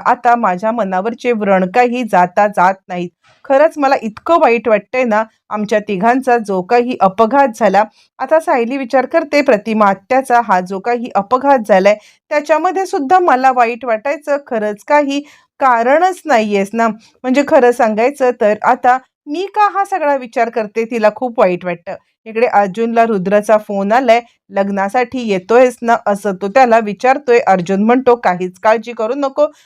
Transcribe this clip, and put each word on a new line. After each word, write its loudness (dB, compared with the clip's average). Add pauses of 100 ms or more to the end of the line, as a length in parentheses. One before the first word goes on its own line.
आता 2
माझ्या -2
मनावरचे -4
व्रण 0
काही 0 (100)
जाता 2
जात 2 (140)
नाहीत. -8 (360)
खरंच 2
मला 0
इतकं -2
वाईट 2
वाटतंय -2
ना, 0 (280)
आमच्या -4
तिघांचा 0
जो -4
काही 0
अपघात 2
झाला." 2 (340)
आता 0
सायली -2
विचार -2
करते, 0
"प्रतिमा 0
आत्याचा 0
हा 2
जो -8
काही -4
अपघात 2 (100)
झालाय, 4 (340)
त्याच्यामध्ये -2
सुद्धा 0
मला 2
वाईट -2
वाटायचं -4 (100)
खरंच -6
काही 0 (400)
कारणच 2
नाहीयेच 0
ना. 0
म्हणजे -4
खरं 4
सांगायचं 0 (100)
तर 2
आता 2 (280)
मी -8
का 2
हा -2
सगळा -2
विचार -4
करते?" -4
तिला 0
खूप -4
वाईट 0
वाटतं. -10 (320)
इकडे -2
अर्जुनला 0
रुद्रचा 0
फोन -4
आलाय, 2 (300)
"लग्नासाठी -4 (100)
येतोयस 2
ना?" 0 (100)
असं -2
तो -8
त्याला 4
विचारतोय. 0
अर्जुन 0
म्हणतो, 4
"काहीच -4
काळजी 0
करू -4
नको, -2 (200)